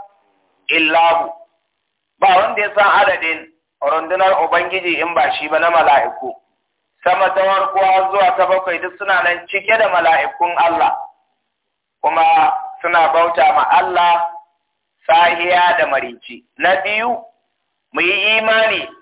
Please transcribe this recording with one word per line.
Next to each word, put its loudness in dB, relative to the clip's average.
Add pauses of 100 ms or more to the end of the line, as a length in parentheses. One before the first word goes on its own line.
(680)
illa 0
hu." -2 (840)
Ba 2 (100)
wanda 0
ya -4
san 2
adadin -4 (320)
rundunar 0
Ubangiji -4
in -6
ba 0
shi -8
ba, 0
na 0
mala'iku. 0 (760)
Sama 0
ta 0
farko 0
har 2
zuwa 2
ta 2
bakwai -2
duk -8
suna -2
nan -4
cike -4
da 2
mala'ikun 0
Allah. 0 (1080)
Kuma 2 (280)
suna 2
bauta 2
ma 2
Allah 2 (800)
sahiya 2
da 0
marici. -8 (140)
Na 2
biyu, -6 (680)
mu -4
yi -2
imani 0 (120)